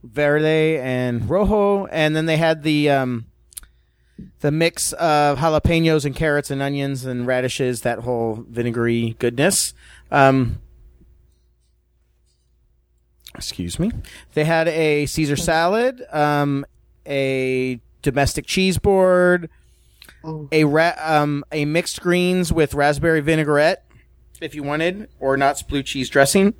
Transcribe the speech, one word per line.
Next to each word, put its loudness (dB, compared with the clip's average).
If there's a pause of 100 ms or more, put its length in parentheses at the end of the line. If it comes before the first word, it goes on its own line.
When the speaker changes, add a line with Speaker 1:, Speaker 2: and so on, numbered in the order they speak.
Speaker 1:
verde 0
and -2
rojo, 2
and 0
then -2
they 0
had 0
the, 2
um, 0 (1120)
the 0
mix -2
of 2
jalapenos 2
and -4
carrots -2
and -4
onions -4
and -6
radishes, -2
that -2
whole -4
vinegary -2
goodness. 0 (380)
Um, 4 (2750)
excuse -10
me. -2 (420)
They 0
had 0
a 0
Caesar -2
salad, 0
um, 0 (400)
a -2 (220)
domestic 0
cheese 0
board, 4 (760)
Speaker 2:
Ooh. -12
Speaker 1:
a 4
ra-, 2
um, 0
a -2
mixed -4
greens 0
with 0
raspberry 2
vinaigrette, 2 (560)
if -12
you -8
wanted, -4 (100)
or 0
Knott's 0
blue -4
cheese -6
dressing. 4